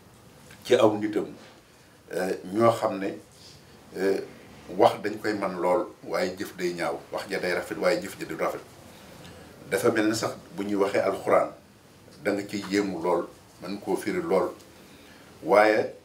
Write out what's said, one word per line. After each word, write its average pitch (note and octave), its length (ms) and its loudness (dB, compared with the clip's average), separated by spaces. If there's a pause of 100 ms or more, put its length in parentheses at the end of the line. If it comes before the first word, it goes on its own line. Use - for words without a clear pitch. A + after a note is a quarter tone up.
(640)
ci - 100 4
aw G#2+ 240 6
nitam, G2+ 280 -2 (840)
euh, F#2 200 -2 (200)
ñoo A2+ 200 6
xam G#2+ 260 -2
ne, G2 200 -6 (760)
euh, F#2+ 240 0 (560)
wax - 260 4
dañ G#2 160 -4
koy G#2+ 160 -2
man F#2+ 260 -4
lool, F2 260 2 (180)
waaye F#2 320 -2
jëf G2 200 -10
day F2+ 180 -2
ñaaw, E2 240 -4 (120)
wax - 200 -6
ja F2+ 80 -2
day F2+ 160 -2
rafet, - 240 -4
waaye F2+ 240 2
jëf F#2 180 -10
ja - 60 -8
du - 100 -8
rafet. - 240 -2 (1120)
Dafa A2+ 200 2
mel A2 180 2
ni A2 60 2
sax - 180 -2 (220)
bu G2+ 100 -6
ñuy G#2 120 -4
waxee F#2+ 240 2
alxuraan, F#2+ 500 2 (720)
da G2+ 100 0
nga G2+ 140 -2
ciy G2+ 240 -6
yéemu F#2+ 320 2
lool, F2 240 2 (360)
mën G2+ 180 -8
koo F#2+ 160 0
firi F#2 260 -2
lool, F2+ 300 2 (880)
waaye G#2+ 520 6 (100)